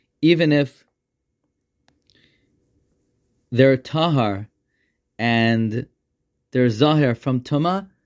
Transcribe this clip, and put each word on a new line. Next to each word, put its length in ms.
even 300
if 340
they're 240
Tahar 720
and 720
they're 180
Zahir 460
from 260
Tuma, 480